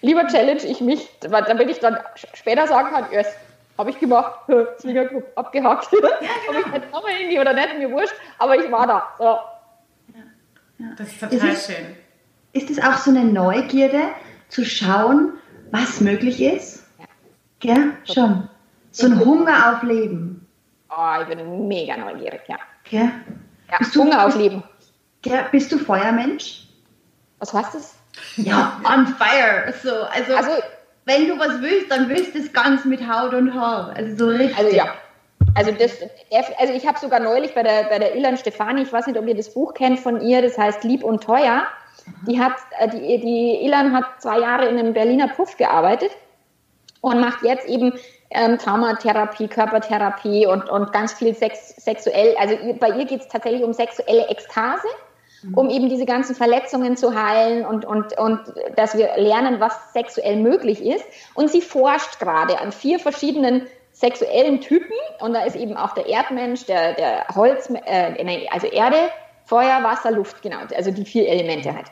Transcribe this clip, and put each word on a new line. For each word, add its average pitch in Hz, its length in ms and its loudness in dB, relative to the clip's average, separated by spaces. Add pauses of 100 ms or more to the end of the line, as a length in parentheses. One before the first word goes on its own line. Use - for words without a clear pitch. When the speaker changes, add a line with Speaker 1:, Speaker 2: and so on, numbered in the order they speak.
Speaker 1:
lieber 330 280 2
challenge 269 360 2
ich - 160 -6
mich, 247 280 -2 (200)
weil 214 140 2
damit 226 280 0
ich - 100 -6
dann 226 160 2 (200)
sch-, - 180 -20
später 262 320 0
sagen 277 240 2
kann, 277 200 -2
"Yes, 208 160 0 (520)
hab 214 100 -4
ich 269 100 -10
gemacht, 247 340 2 (260)
<laughs> 233 220 -2
Swingerclub 254 440 -4 (100)
abgehakt." 254 560 -2
<laughs> - 20 2
Speaker 2:
Ja, 403 80 6
genau. 440 600 -2
Speaker 1:
Ob 339 60 -4
ich - 80 -8
jetzt 269 180 -8
nochmal 381 220 -6
hingehe 359 260 -2
oder 269 140 4
nicht, 302 240 -2
mir 269 120 -4
wurscht, 311 240 -2 (240)
aber 269 180 4
ich - 140 0
war 240 160 2
da. 226 220 0 (100)
So. 226 60 -4
Speaker 3:
Ja. 226 160 4 (1400)
Ja. 226 80 -14 (100)
Speaker 2:
Das 208 120 -14
ist - 120 -18
total 220 140 -4 (160)
Speaker 3:
Ist - 180 -4
es 185 60 -8
Speaker 2:
schön. 165 120 -12 (680)
Speaker 3:
ist 269 180 -4
es 285 120 -4
auch 262 160 4
so 277 120 2
eine 254 140 6
Neugierde, 247 760 2 (480)
zu 247 160 -4
schauen, 214 680 2 (380)
was 233 300 -2
möglich 214 420 2
ist? - 420 -2 (140)
Speaker 1:
Ja. - 80 -20 (540)
Speaker 3:
Gell? 277 320 4 (120)
Schon. 208 440 0 (460)
So 247 120 2
ein 247 60 8
Speaker 1:
Ich 202 60 6
bin 226 80 6
Speaker 3:
Hunger 294 480 4
auf 240 80 -6
Leben. 208 640 -4 (440)
Speaker 1:
Oh, 160 320 -2
ich 165 120 -10
bin 175 340 -8
mega 160 280 -6
neugierig, - 500 -12
ja. - 100 -10 (280)
Speaker 3:
Gell? 226 260 0 (600)
Speaker 1:
Ja, 175 80 0
Speaker 3:
Bist 240 180 0
du 294 60 6
Speaker 1:
Hunger 294 180 6
auf 202 140 6
Speaker 3:
bist 214 40 0
Speaker 1:
Leben. 190 240 0 (600)
Speaker 3:
gell, 262 280 -2
bist 277 220 2
du 302 60 2
Feuermensch? 233 880 -2 (720)
Speaker 1:
Was - 160 -12
heißt 214 200 -2
das? 294 200 -16 (420)
Speaker 3:
Ja, - 480 0
on 262 220 6
fire. 220 680 2 (100)
So, 254 120 -4 (100)
also, 254 320 -2
Speaker 1:
Also 269 160 0 (540)
Speaker 3:
wenn 285 200 4
du 320 120 -2
was 262 240 -2
willst, 359 280 0
dann 262 200 0
willst 359 240 -2
du 302 60 -4
es 294 120 -10
ganz 262 320 2
mit 262 160 0 (100)
Haut 247 220 -2
und 254 220 2
Haar. 233 420 -4
Also 220 200 -8
so 233 140 2
richtig. 254 280 2
Speaker 1:
Also 208 180 4
ja. 180 180 2 (600)
Also 208 180 2
das, 233 200 2 (680)
also 254 160 2
ich 262 120 -4
hab 294 120 0
sogar 254 220 0
neulich 240 340 0
bei 240 80 0
der, 214 220 2
bei 214 140 0
der 208 160 0
Ilan 254 220 0
Stefani, 233 460 -4
ich 262 100 -6
weiß 233 140 -2
nicht, 240 120 -4
ob 220 80 -4
ihr 233 80 0
das 208 200 -8
Buch 277 200 -2
kennt 254 260 0
von 233 200 -2
ihr, 254 220 2
das 247 160 0
heißt 208 260 0
Lieb 254 180 0
und 220 220 -2
Teuer. 262 380 2 (420)
Speaker 3:
Mhm. 175 220 -16
Speaker 1:
Die 240 140 0
hat, 262 120 2 (260)
äh, 220 100 2
die, 226 320 -2
die 233 440 0
Ilan 277 320 2
hat 254 80 0 (140)
zwei 226 220 -2
Jahre 240 260 0
in 240 120 0
einem 226 140 0
Berliner 240 360 2
Puff - 280 -4
gearbeitet 185 540 2 (920)
und 240 200 2
macht 240 220 0
jetzt 254 240 0
eben, 247 280 0 (360)
ähm, 226 280 2
Traumatherapie, 214 880 -2
Körpertherapie 214 1000 0
und, 190 240 0
und 202 220 -2
ganz 214 200 -2
viel 226 220 0
Sex, - 420 -4
sexuell. 214 600 2
Also 202 160 2
ihr, 226 240 -4
bei 233 120 2
ihr 247 140 -2
geht's 262 240 -8
tatsächlich 240 340 -4
um 233 100 -2
sexuelle - 560 0
Ekstase, 247 580 -4 (580)
Speaker 3:
Mhm. 190 100 -10
Speaker 1:
um 262 160 2
eben 262 180 0
diese 254 180 -2
ganzen 247 300 -2
Verletzungen 247 600 0
zu 233 240 0
heilen 226 460 2
und, 214 180 -4
und, 214 320 -4
und 220 240 0 (360)
dass 220 200 2
wir 214 200 2
lernen, 226 420 2
was 226 340 -4
sexuell 226 440 -2
möglich 226 500 2
ist. 320 180 -2 (300)
Und 294 160 2
sie 339 100 4
forscht 285 600 0
gerade 165 400 2
an 202 100 -6
vier 320 300 -2
verschiedenen 277 640 0 (240)
sexuellen 262 720 2
Typen. 370 340 0 (240)
Und 233 160 -4
da 220 80 0
ist 240 140 -4
eben 214 200 -8
auch - 180 -6
der - 120 -4
Erdmensch, 247 600 -4
der, 170 280 0
der 147 400 -2
Holz, 247 340 2 (180)
äh, 180 360 -2
nee, 175 300 -6
also 180 160 -4
Erde, 285 420 2 (340)
Feuer, 254 380 4
Wasser, 226 300 0
Luft, 202 300 -4
genau. 165 160 -10 (180)
Also 190 160 -2
die 196 120 -6
vier 226 240 0
Elemente 160 460 -2
halt. - 180 -12